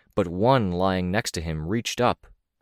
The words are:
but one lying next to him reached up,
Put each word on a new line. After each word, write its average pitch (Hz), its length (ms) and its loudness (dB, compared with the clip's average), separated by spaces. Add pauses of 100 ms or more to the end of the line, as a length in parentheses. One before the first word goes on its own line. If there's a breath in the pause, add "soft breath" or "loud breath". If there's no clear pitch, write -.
(140)
but 92 140 0
one 104 440 2
lying 92 380 0
next 104 220 -2
to - 80 -8
him 78 260 -6
reached 110 340 -4
up, 117 260 0 (360)